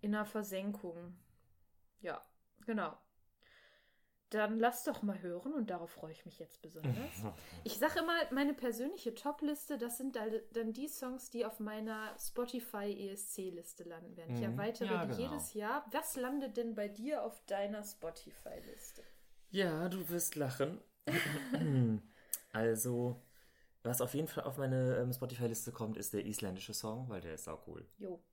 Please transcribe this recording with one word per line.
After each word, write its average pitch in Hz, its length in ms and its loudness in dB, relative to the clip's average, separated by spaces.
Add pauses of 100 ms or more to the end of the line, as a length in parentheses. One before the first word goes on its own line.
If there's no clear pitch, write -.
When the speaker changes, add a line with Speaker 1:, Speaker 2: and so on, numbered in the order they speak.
Speaker 1:
in 208 120 2
der 214 120 2
Versenkung. 190 880 -4 (840)
Ja, - 240 -4 (420)
genau. 196 300 0 (1300)
Dann 214 300 4
lass 240 240 6
doch - 180 2
mal 196 180 2
hören 175 340 -2
und 226 160 2
darauf 170 200 -2
freue 160 220 -10
ich - 120 -16
mich - 140 -14
jetzt - 240 -14
besonders. 156 320 0
Speaker 2:
<laughs> - 720 -6
Speaker 1:
Ich - 140 -2
sag 311 180 4
immer, 339 180 4 (160)
meine 285 240 4
persönliche 247 580 0
Top-Liste, 294 640 0
das 240 220 -2
sind 262 160 -2
da, 226 80 0 (300)
dann 226 200 0
die 254 140 -4
Songs, 254 440 -6
die 233 140 0
auf 220 140 -4
meiner 214 580 -4
Spotify 240 760 -2
E-S-C-Liste 190 920 -6
landen 170 320 -10
werden. 165 180 -6
Ich 120 60 2
Speaker 2:
Mhm. 113 120 2
Speaker 1:
erweitere 220 420 0
Speaker 2:
Ja, 170 100 2
Speaker 1:
die - 120 0
Speaker 2:
genau. 247 160 0
Speaker 1:
jedes - 220 -4
Jahr. 220 360 0
Was 311 240 0
landet 262 420 0
denn 233 200 0
bei 208 100 0
dir 220 380 -2
auf 220 220 -6
deiner 202 360 0
Spotify-Liste? - 1200 -10 (480)
Speaker 2:
Ja, 175 380 4
du 180 200 -2
wirst 170 280 0
lachen. 143 440 2 (260)
<clears throat> 147 960 4 (500)
Also, 120 680 4 (600)
was 120 180 2
auf 123 140 2
jeden 156 140 4
Fall - 160 -2
auf 131 140 -2
meine, 131 380 6
ähm, 123 160 4
Spotify-Liste 120 600 0
kommt, 110 240 -2
ist 101 160 -4
der 101 140 2
isländische 101 480 -2
Song, 113 340 -2
weil 98 120 -4
der 82 140 -6
ist 78 100 -8
saucool. 80 400 -8 (140)
Speaker 1:
Jo. 185 220 -6 (120)